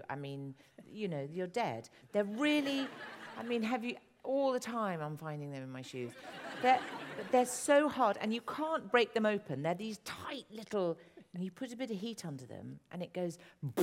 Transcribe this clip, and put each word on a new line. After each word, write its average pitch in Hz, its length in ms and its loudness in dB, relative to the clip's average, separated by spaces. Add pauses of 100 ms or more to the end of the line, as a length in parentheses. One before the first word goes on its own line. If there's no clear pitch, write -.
I 139 60 -4
mean, 139 400 -8 (340)
you 208 200 -4
know, 143 200 -2
you're 180 180 -2
dead. 170 420 -2 (240)
They're 208 100 4
really, 277 640 2 (500)
I 226 60 -6
mean, 233 200 0
have 233 200 2
you, 240 120 -2 (280)
all 269 300 4
the 247 60 2
time 208 420 0
I'm 151 160 -4
finding 147 340 -6
them 135 120 -6
in 131 80 -8
my 131 100 -8
shoes. 123 300 -6 (500)
They're, 247 180 8 (520)
they're 254 140 8
so 285 440 6
hard, 226 320 4
and 220 120 0
you 240 80 0
can't 311 480 -2
break 240 240 6
them 220 120 2
open. 202 380 0
They're 170 120 2
these 214 300 -6
tight - 440 -8
little, 196 480 -2 (360)
and 180 100 -4
you 185 80 -4
put 240 220 -8
a - 20 -12
bit 240 160 -4
of 202 60 -4
heat 214 280 -6
under 135 200 -6
them, 120 340 -12 (140)
and 180 100 -4
it - 100 -10
goes, 175 240 -2 (460)